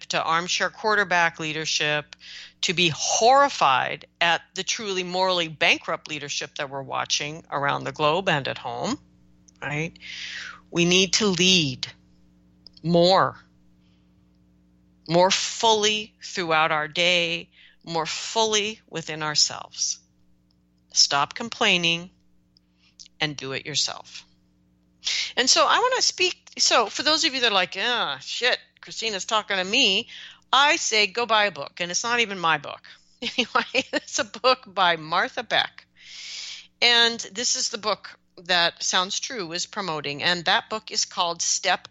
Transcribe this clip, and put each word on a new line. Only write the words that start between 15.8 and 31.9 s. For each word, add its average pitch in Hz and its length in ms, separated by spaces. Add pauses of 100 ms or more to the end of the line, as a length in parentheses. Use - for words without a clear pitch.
throughout 160 480
our 151 160
day, 170 640 (340)
more 165 240
fully 214 720 (100)
within 156 320
ourselves. - 800 (920)
Stop - 440
complaining 180 760 (1080)
and 151 180
do 131 140
it - 160
yourself. - 580 (1120)
And 254 100
so 302 200
I 302 100
wanna 480 240
speak, - 340 (220)
so 247 300
for 277 160
those 302 220
of 277 100
you 262 60
that 240 100
are - 20
like, 180 240
"Ah, 196 460
shit, 233 340 (240)
Christina's 202 440
talking 208 320
to 185 60
me," 214 440 (440)
I 285 260
say, 214 280
"Go 226 200
buy 214 200
a 202 60
book," 143 280
and 175 120